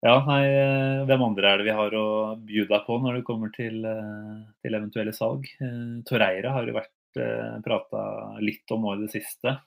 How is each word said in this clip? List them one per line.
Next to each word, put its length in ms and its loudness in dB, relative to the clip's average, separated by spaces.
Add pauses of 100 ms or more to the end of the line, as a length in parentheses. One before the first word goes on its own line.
Ja, 100 10 (140)
nei, 180 4
eh, 540 2 (100)
hvem 160 6
andre 240 4
er 100 6
det 80 0
vi 80 2
har 220 0
å 60 0 (440)
by 220 0
deg 160 4
på 160 0
når 160 0
det 100 -6
kommer 240 -4
til, 280 -6 (100)
eh, 540 -8 (160)
til 180 -4
eventuelle 380 -4
salg? 320 -2 (100)
Eh, 400 -6 (100)
Torreira 460 2
har 160 -2
jo 80 -4
vært, 160 -8 (220)
eh, 500 -4
pratet 800 -4
litt 300 -4
om 100 0
nå 80 -2
i 80 -4
det 140 -6
siste. 400 -4 (120)